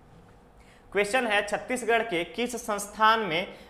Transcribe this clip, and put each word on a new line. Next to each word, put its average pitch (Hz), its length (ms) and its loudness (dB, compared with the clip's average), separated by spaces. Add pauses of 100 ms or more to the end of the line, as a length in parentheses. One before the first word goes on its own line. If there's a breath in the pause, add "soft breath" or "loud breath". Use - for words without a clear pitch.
(920 soft breath)
Question 208 340 2
है, 208 200 2
छत्तीसगढ़ 226 560 0
के 170 220 -2
किस 233 420 -6
संस्थान 214 540 2
में 185 340 -2 (160 loud breath)